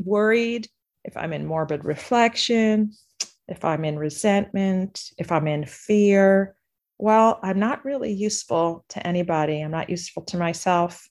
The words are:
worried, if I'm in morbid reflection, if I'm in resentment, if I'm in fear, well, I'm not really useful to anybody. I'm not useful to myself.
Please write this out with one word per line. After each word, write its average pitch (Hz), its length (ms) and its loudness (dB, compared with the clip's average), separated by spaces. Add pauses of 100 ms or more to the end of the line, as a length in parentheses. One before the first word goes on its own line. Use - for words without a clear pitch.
worried, 226 640 0 (380)
if - 100 -16
I'm 165 160 -8
in 151 140 -6
morbid 156 400 -4
reflection, 220 1040 2 (560)
if - 160 -10
I'm 160 220 -2
in 151 120 -4
resentment, 190 1040 -2 (160)
if 170 140 -6
I'm 156 160 2
in 151 180 -2
fear, 196 920 4 (400)
well, 220 440 4
I'm 190 160 -2
not 220 280 -2
really 269 260 -4
useful 170 800 -2
to - 180 -10
anybody. 160 540 0
I'm 151 100 -8
not 160 180 -6
useful 175 340 -8
to - 140 -8
myself. 175 720 0